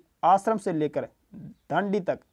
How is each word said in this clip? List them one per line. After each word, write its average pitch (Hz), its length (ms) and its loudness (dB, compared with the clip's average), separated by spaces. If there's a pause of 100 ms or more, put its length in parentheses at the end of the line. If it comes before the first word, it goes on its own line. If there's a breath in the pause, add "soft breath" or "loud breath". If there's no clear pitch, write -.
(240)
आश्रम 196 340 4
से 190 160 -4
लेकर 147 340 -2 (600)
दांडी 196 300 0
तक 156 200 -4 (140)